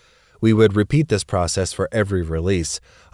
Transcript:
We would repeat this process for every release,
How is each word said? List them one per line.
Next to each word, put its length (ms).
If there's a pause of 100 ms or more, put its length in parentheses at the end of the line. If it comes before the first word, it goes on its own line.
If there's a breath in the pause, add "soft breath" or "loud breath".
(420 soft breath)
We 120
would 220
repeat 320
this 160
process 500
for 180
every 300
release, 580 (340 soft breath)